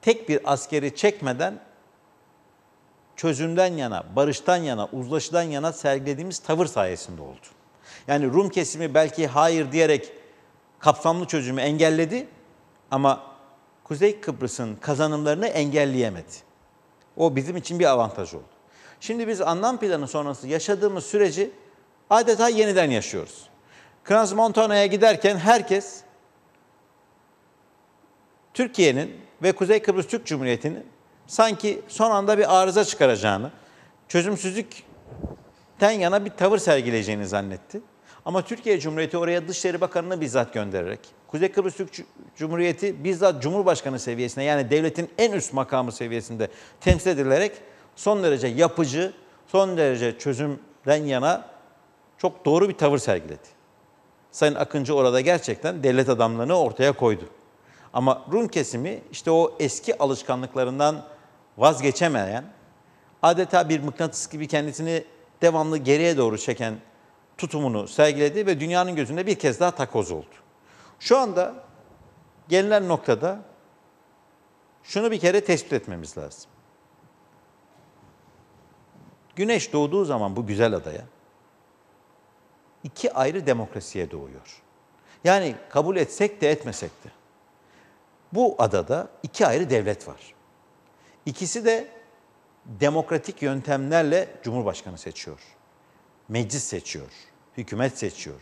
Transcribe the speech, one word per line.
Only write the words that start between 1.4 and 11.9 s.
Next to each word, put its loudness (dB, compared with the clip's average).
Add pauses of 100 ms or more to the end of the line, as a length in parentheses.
çözümden 0
yana, -4 (120)
barıştan 2
yana, -4
uzlaşıdan -2
yana -4
sergilediğimiz -4
tavır 0
sayesinde -4
oldu. -18 (640)
Yani 2
Rum 4
kesimi -4
belki 2
hayır 2
diyerek 2 (640)
kapsamlı 2
çözümü -2
engelledi 2 (640)